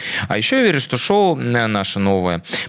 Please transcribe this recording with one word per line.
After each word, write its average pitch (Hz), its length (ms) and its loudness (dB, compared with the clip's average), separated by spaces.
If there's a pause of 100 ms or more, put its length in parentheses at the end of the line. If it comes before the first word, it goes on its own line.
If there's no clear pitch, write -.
(280)
«А 98 80 -2
ещё 202 220 0
я 262 40 4
верю, 180 160 4
что - 180 -4
шоу, 196 400 2
э, 120 300 0
наше 101 320 -2
новое 92 460 0 (240)